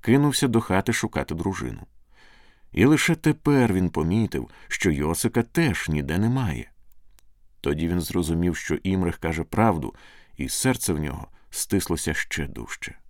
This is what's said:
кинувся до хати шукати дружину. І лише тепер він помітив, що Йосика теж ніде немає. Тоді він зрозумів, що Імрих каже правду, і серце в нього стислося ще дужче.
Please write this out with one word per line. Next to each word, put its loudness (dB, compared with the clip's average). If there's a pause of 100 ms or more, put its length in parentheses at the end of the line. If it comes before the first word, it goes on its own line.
кинувся 4
до 4
хати 0
шукати -4
дружину. -6 (880)
І 4
лише 4
тепер 2
він 2
помітив, -2 (180)
що 0
Йосика 0
теж 0
ніде -2
немає. -2 (920)
Тоді 0
він 0
зрозумів, 0
що -2
Імрих 0
каже -4
правду, 0 (440)
і -4
серце 0
в -2
нього -6 (220)
стислося -2
ще -4
дужче. -12 (120)